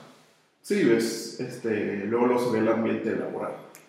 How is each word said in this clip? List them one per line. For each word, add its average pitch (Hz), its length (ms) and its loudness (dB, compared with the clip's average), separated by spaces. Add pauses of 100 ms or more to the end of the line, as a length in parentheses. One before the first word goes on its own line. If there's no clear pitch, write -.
(600)
Sí, 202 220 0
ves, - 560 2
este, 101 680 -4
luego, 120 220 2
luego 120 180 2
se 107 60 0
ve 110 80 2
el 110 80 2
ambiente 110 480 0
laboral. - 380 -6 (360)